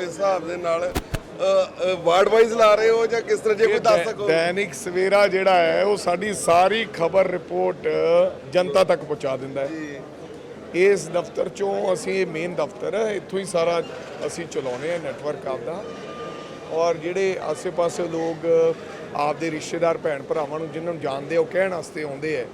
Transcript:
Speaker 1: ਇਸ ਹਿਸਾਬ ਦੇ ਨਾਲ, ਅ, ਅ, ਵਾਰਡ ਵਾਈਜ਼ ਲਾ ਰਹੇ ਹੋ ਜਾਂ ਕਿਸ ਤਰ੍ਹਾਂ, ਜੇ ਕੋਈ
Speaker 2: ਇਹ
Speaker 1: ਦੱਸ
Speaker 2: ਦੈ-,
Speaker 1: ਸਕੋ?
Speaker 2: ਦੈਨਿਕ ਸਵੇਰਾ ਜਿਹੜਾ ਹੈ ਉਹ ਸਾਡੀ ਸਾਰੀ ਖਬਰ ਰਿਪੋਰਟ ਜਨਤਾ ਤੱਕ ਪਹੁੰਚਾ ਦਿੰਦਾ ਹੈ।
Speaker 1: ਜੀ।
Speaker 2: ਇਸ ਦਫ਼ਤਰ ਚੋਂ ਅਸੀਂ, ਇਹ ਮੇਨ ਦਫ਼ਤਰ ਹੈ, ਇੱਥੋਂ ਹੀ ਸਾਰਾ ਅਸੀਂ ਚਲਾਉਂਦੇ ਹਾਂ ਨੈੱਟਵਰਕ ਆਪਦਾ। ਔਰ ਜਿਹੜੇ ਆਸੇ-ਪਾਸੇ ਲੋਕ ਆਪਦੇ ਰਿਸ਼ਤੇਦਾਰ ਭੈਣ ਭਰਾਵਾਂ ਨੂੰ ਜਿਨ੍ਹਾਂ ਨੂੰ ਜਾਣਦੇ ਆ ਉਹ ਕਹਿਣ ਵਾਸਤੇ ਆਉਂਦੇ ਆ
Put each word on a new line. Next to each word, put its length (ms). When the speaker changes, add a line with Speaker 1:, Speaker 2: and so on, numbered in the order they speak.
Speaker 1:
ਇਸ 60
ਹਿਸਾਬ 400
ਦੇ 100
ਨਾਲ, 340
ਅ, 0
ਅ, 1120
ਵਾਰਡ 240
ਵਾਈਜ਼ 260
ਲਾ 220
ਰਹੇ 140
ਹੋ 180
ਜਾਂ 140
ਕਿਸ 180
ਤਰ੍ਹਾਂ, 180
ਜੇ 80
ਕੋਈ 80
Speaker 2:
ਇਹ 60
Speaker 1:
ਦੱਸ 140
Speaker 2:
ਦੈ-, 180
Speaker 1:
ਸਕੋ? 160
Speaker 2:
ਦੈਨਿਕ 460
ਸਵੇਰਾ 540
ਜਿਹੜਾ 280
ਹੈ 280
ਉਹ 140
ਸਾਡੀ 360
ਸਾਰੀ 600
ਖਬਰ 340
ਰਿਪੋਰਟ 600
ਜਨਤਾ 300
ਤੱਕ 180
ਪਹੁੰਚਾ 360
ਦਿੰਦਾ 240
ਹੈ। 60
Speaker 1:
ਜੀ। 280
Speaker 2:
ਇਸ 340
ਦਫ਼ਤਰ 420
ਚੋਂ 440
ਅਸੀਂ, 200
ਇਹ 140
ਮੇਨ 280
ਦਫ਼ਤਰ 400
ਹੈ, 180
ਇੱਥੋਂ 260
ਹੀ 60
ਸਾਰਾ 380
ਅਸੀਂ 240
ਚਲਾਉਂਦੇ 400
ਹਾਂ 120
ਨੈੱਟਵਰਕ 440
ਆਪਦਾ। 360
ਔਰ 240
ਜਿਹੜੇ 460
ਆਸੇ-ਪਾਸੇ 600
ਲੋਕ 680
ਆਪਦੇ 360
ਰਿਸ਼ਤੇਦਾਰ 460
ਭੈਣ 240
ਭਰਾਵਾਂ 380
ਨੂੰ 120
ਜਿਨ੍ਹਾਂ 220
ਨੂੰ 80
ਜਾਣਦੇ 340
ਆ 40
ਉਹ 60
ਕਹਿਣ 280
ਵਾਸਤੇ 300
ਆਉਂਦੇ 380
ਆ 120